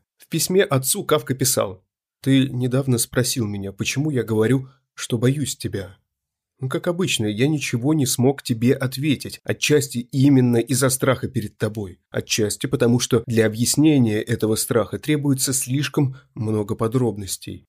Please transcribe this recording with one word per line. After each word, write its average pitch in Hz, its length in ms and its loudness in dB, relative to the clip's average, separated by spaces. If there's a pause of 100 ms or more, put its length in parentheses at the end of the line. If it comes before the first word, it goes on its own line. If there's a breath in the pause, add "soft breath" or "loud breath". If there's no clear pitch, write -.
(180)
в - 120 -20
письме 185 340 2
отцу 139 400 -2
Кафка 147 300 0
писал: 110 500 -2 (400)
«Ты 135 240 4
недавно 127 520 0
спросил 120 460 -2
меня, 98 280 -6
почему 147 380 -4
я 120 120 0
говорю, 110 460 2 (240 loud breath)
что - 240 -4
боюсь 131 400 0
тебя». 95 400 -8 (720)
«Как 160 180 -4
обычно, 175 380 0
я 107 220 0
ничего 143 460 -2
не 143 140 2
смог 131 340 2
тебе 120 320 2
ответить, 131 720 -4
отчасти 135 560 0 (120)
именно 131 460 6
из-за 123 320 2
страха 127 380 0
перед 107 320 -6
тобой, 104 400 -6 (100)
отчасти - 560 -4
потому, 127 340 2
что - 280 0
для 113 180 2
объяснения 120 760 2
этого 110 340 0
страха 104 420 -2
требуется 139 560 0
слишком 135 600 -2 (180 loud breath)
много 107 400 -2
подробностей, 104 960 -4